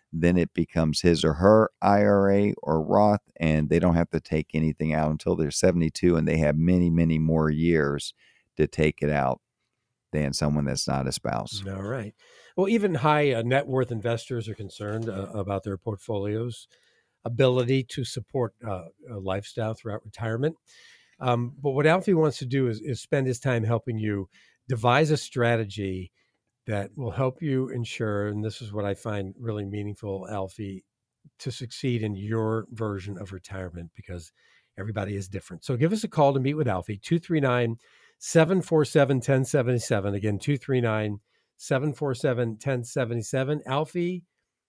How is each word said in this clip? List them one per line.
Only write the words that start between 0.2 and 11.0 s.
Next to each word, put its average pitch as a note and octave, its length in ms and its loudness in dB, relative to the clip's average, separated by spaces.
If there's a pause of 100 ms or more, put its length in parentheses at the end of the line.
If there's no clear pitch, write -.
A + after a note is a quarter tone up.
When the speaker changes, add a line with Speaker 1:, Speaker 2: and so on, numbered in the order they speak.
Speaker 1:
it E2+ 160 2
becomes D#2+ 480 0
his E2+ 240 4
or D#2 100 2
her G#2+ 360 6 (100)
I G2+ 220 4
R G2+ 280 4
A G2+ 220 4 (100)
or D#2+ 200 2
Roth, G2+ 400 4 (140)
and D#2 340 2
they E2+ 80 4
don't E2+ 160 4
have E2+ 160 2
to D#2 100 -2
take D#2 320 -2
anything D#2 400 0
out D#2 180 0
until D#2 240 -2
they're D#2 160 0
seventy-two, E2+ 680 2
and D#2 120 0
they D#2 80 2
have D2+ 220 2
many, F2 320 4
many E2 280 4
more D#2+ 300 2
years D2+ 640 0 (460)
to D2+ 80 2
take D#2 340 0
it D2 80 0
out C#2 320 0 (720)
than C#2+ 220 -2
someone D2 320 0
that's C2+ 220 -4
not C2+ 180 -2